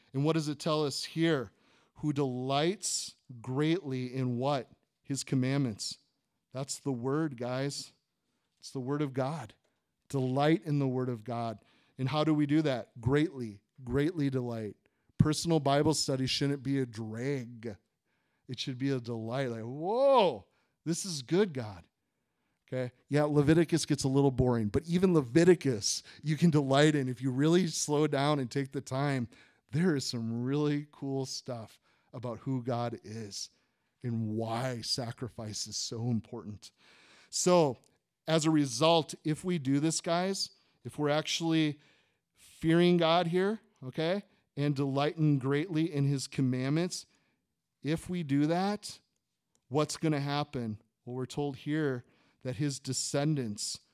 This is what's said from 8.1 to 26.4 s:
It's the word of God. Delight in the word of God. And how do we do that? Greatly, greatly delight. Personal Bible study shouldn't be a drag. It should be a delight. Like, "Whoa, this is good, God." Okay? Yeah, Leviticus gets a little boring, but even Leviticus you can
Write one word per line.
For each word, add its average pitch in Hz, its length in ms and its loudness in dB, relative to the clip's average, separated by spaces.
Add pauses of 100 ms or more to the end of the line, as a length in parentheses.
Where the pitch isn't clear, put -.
It's - 100 -18
the 135 100 -8
word 143 220 -2
of 135 100 -4
God. 135 400 -4 (560)
Delight 139 560 2
in 147 140 0
the 135 100 2
word 127 200 -2
of 113 160 -6
God. 117 340 -6 (400)
And 131 100 -2
how 151 160 0
do 156 80 4
we 151 140 2
do 151 160 4
that? 127 380 -4
Greatly, 131 600 0 (220)
greatly 139 480 0
delight. 117 460 -4 (420)
Personal 160 400 4
Bible 143 360 4
study 131 320 0
shouldn't 143 360 0
be 139 160 0
a 131 80 0
drag. 117 880 -6 (760)
It 127 120 -8
should 131 180 -6
be 139 120 0
a 131 100 0
delight. 117 500 -4
Like, 113 120 -8
"Whoa, 175 800 2 (400)
this 165 200 -4
is 160 180 -8
good, 175 300 2
God." 107 300 -10 (880)
Okay? 127 240 -4 (160)
Yeah, 147 160 2
Leviticus 151 640 4
gets - 180 0
a 139 40 2
little 139 220 4
boring, 120 380 2
but 139 180 -2
even 180 280 2
Leviticus 139 920 4 (180)
you 151 140 0
can 170 140 6